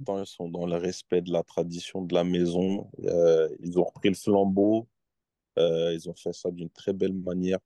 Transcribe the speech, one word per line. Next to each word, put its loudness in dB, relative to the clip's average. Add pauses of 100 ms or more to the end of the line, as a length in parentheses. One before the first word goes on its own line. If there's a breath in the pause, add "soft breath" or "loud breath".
temps, -4
ils -8
sont -10
dans -4
le 0
respect -2
de -6
la 2
tradition -6
de -6
la 4
maison. 0 (140)
Euh, 4 (120)
ils -4
ont 4
repris -2
le 0
flambeau. 2 (720)
Euh, 2
ils -8
ont -10
fait -8
ça -6
d'une -10
très -6
belle 0
manière. -2